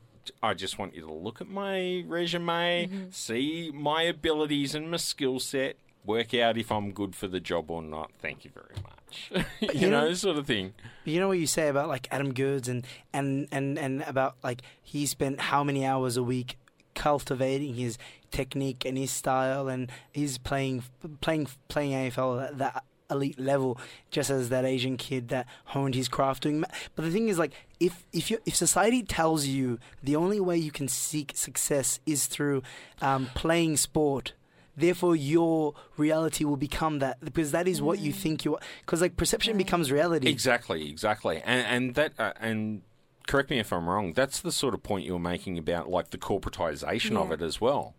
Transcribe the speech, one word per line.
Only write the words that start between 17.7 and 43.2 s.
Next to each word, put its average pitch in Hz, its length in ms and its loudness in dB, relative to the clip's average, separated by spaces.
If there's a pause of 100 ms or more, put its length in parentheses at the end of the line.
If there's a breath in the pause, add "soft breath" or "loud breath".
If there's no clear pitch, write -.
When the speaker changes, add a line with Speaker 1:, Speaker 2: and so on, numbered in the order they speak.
Speaker 3:
his 117 220 -4 (340 loud breath)
technique 135 540 -4
and 131 140 -2
his 135 120 -2
style, 131 580 0
and 127 220 -4 (220 loud breath)
he's 143 260 -2
playing, 131 440 -2 (400)
playing, 156 240 0 (220)
playing 143 260 0
A 131 140 0
F 123 100 -4
L 131 180 0
that, 139 220 -6
that 127 260 -2 (260)
elite 139 280 -2
level, 131 400 2 (320 loud breath)
just 143 200 0
as 131 180 2
that 127 160 2
Asian 131 320 0
kid 127 320 -6
that 127 180 -2 (200 loud breath)
honed 139 280 0
his 127 140 0
craft 135 340 0
doing 151 180 0
ma-, 165 60 0 (280 loud breath)
but 156 100 -4
the 165 60 0
thing 220 180 2
is, 185 100 2
like, 156 140 0 (280 loud breath)
if, 180 320 0
if 165 180 -2
you, 220 160 2
if 165 100 0
society 208 460 4
tells 160 440 2
you 131 320 0 (240 loud breath)
the 139 140 2
only 190 240 2
way 180 160 2
you 156 140 0
can 143 180 -4
seek - 480 -2
success - 680 0
is 147 200 2
through, 143 360 0 (400 loud breath)
um, 135 320 2
playing 165 420 2
sport, 139 560 2 (440 soft breath)
therefore 175 400 4
your 160 580 4 (220 loud breath)
reality 156 480 2
will 147 120 2
become 147 420 0
that, 131 260 0
because 151 280 0
that 170 160 2
is 165 120 2
what 156 180 2
you 151 140 -2
Speaker 2:
Mm. 131 40 -4
Speaker 3:
think 156 280 -2
you 151 120 2
are, - 40 -10 (260 loud breath)
'cause, 165 140 2
like, 175 160 2
perception - 380 2
Speaker 2:
Right. 190 100 4
Speaker 3:
becomes 170 280 2
reality. 151 360 4
Speaker 1:
Exactly, 117 640 2
exactly. 101 540 0
And, 120 220 4
and 123 280 0
that, 151 240 2
uh, 110 220 0
and 107 420 -2 (440)